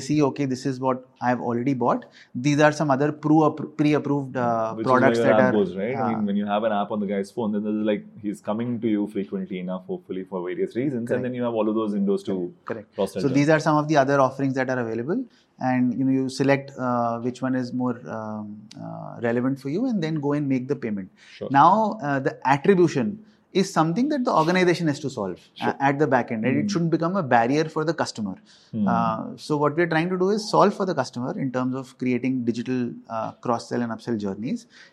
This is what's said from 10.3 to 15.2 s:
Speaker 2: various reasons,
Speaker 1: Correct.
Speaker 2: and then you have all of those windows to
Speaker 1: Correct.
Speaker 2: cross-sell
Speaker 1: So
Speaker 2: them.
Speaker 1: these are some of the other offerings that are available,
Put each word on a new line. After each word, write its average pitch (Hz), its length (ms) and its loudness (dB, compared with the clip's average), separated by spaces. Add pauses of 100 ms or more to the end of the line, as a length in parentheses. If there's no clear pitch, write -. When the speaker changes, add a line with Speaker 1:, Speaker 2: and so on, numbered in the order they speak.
Speaker 2:
various 90 260 -4
reasons, 120 320 -4
Speaker 1:
Correct. 127 100 -2
Speaker 2:
and 127 60 -4
then 123 120 -6
you 123 80 -4
have 120 100 -2
all 110 160 0
of 107 60 0
those 107 180 -2
windows 98 300 0
to 90 280 -6 (140)
Speaker 1:
Correct. 113 300 -10
Speaker 2:
cross-sell 98 260 -4
Speaker 1:
So 139 80 2
Speaker 2:
them. 127 60 0
Speaker 1:
these 143 140 4
are 156 100 4
some 151 180 2
of 151 100 0
the 156 80 0
other 139 240 4
offerings 131 360 2
that 131 140 0
are 127 100 -2
available, 120 440 -4 (380)